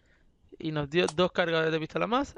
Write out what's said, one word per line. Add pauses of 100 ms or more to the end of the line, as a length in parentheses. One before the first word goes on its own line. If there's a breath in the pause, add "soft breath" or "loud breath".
(580 soft breath)
Y
nos
dio
dos
cargadores
de
pistola
más.